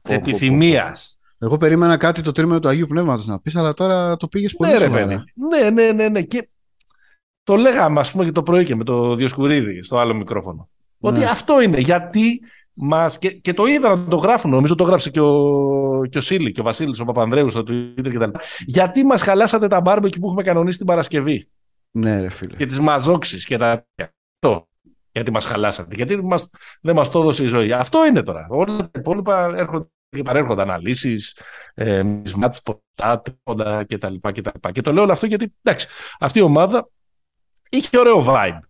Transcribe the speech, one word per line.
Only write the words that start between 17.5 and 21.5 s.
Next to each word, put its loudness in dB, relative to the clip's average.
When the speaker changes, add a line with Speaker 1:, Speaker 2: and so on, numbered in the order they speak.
Speaker 1:
Twitter -6
και -6
τα 0
λοιπά. -8
Γιατί 2
μας 4
χαλάσατε 2
τα 2
barbecue 2
που -6
έχουμε -4
κανονίσει 0
την -8
Παρασκευή; -2